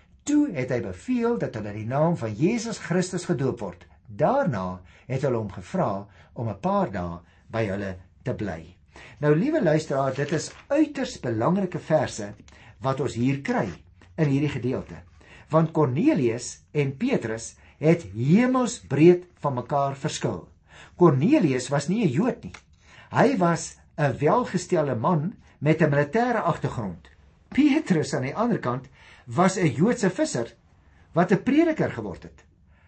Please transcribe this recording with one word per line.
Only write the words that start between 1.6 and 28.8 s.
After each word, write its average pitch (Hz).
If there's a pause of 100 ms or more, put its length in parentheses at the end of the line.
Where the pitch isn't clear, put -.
die 107
naam 151
van 110
Jesus 208
Christus 180
gedoop 131
word. 90 (200)
Daarna 113 (260)
het 131
hulle 123
hom 104
gevra 101 (260)
om 117
'n 98
paar 190
dae 87 (300)
by 113
hulle 98 (260)
te -
bly." 82 (420)
Nou, 147
liewe 285
luisteraar, 151
dit 143
is - (160)
uiters 294
belangrike 147
verse 107 (460)
wat 135
ons 127
hier 135
kry 226 (480)
in 156
hierdie 143
gedeelte. 117 (460)
Want 156
Cornelius 143 (100)
en 139
Petrus 113 (220)
het 160
hemelsbreed 175 (100)
van 139
mekaar 139
verskil. 110 (480)
Cornelius 160
was 143
nie 214
'n 143
Jood 208
nie. 90 (560)
Hy 220
was 170 (200)
'n 139
welgestelde 170
man 156 (240)
met 156
'n 151
militêre 214
agtergrond. 123 (400)
Petrus 262
aan 135
die 139
ander 208
kant 127 (380)